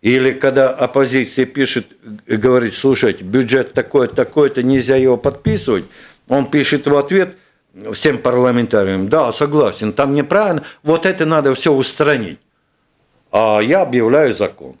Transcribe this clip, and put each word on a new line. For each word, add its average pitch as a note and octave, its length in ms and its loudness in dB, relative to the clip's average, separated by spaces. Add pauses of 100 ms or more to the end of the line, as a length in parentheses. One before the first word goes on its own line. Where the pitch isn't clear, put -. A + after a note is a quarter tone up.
Или C3 300 2
когда C3+ 400 0
оппозиция C3 720 -2
пишет B2+ 440 -4 (380)
и A#2 100 -2
говорит: A#2+ 380 2
«Слушайте, - 500 0
бюджет B2 500 0
такой, B2+ 320 0
такой-то, C3+ 560 0
нельзя C3 340 2
его C3 200 4
подписывать», C3+ 680 -2 (440)
он C3+ 180 0
пишет C#3+ 400 -2
в C#3+ 100 2
ответ F3 400 -2 (560)
всем B2+ 260 0
парламентариям: A#2 920 0
«Да, C3 240 0
согласен, C3+ 600 -2
там C#3 220 0
неправильно, E3 480 0 (220)
вот D#3+ 200 0
это F#3 220 -2
надо D3+ 280 2
всё D3+ 200 0
устранить». C3+ 640 -2 (920)
А G#2+ 260 2
я C#3+ 240 2
объявляю B2+ 500 2
закон. C#2+ 480 -6